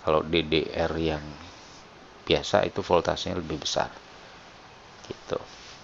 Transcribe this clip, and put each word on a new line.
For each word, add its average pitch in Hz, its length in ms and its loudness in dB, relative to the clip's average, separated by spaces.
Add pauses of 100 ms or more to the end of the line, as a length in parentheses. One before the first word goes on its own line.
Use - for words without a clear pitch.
Kalau 78 160 4
D 80 240 2
D 76 240 2
R 82 260 -2
yang 78 300 -2 (1000)
biasa 82 440 4
itu 98 160 -6
voltasenya 87 560 2
lebih 78 160 -6
besar. - 320 -2 (1200)
Gitu. - 320 -8 (420)